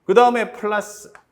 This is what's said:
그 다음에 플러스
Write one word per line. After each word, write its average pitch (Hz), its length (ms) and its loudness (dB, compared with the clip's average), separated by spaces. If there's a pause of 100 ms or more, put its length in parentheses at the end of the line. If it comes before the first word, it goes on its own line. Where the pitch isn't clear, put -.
그 190 80 -2
다음에 240 400 2
플러스 208 580 -10 (200)